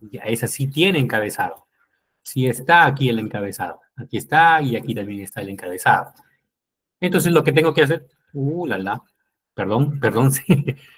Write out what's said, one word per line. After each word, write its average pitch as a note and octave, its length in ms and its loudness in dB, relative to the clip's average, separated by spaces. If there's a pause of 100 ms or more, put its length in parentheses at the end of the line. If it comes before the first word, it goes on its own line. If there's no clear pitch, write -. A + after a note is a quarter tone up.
ya - 220 -18
esa A2+ 240 -4
sí C3+ 220 -4
tiene D#3+ 320 2
encabezado. G#2 640 -4 (560)
Sí B2+ 240 -2
está D3 400 4
aquí C3+ 220 0
el A2+ 100 0
encabezado. G2+ 600 -8 (160)
Aquí A#2 200 -10
está D#3+ 460 2
y A#2 140 -2
aquí G#2+ 180 -6
también G2+ 280 -10
está G2+ 180 -14
el G2 80 -10
encabezado. F#2 640 -2 (840)
Entonces F3 320 2
lo D#3 100 6
que D3 100 0
tengo D#3 220 4
que D#3 80 6
hacer, D3 240 0 (280)
uh, D3+ 320 -4
la, G#2 120 -2
la, G2 240 -6 (500)
perdón, C3 460 0
perdón, A#2+ 340 2
<laughs> - 0 -
se, C#3+ 440 0 (200)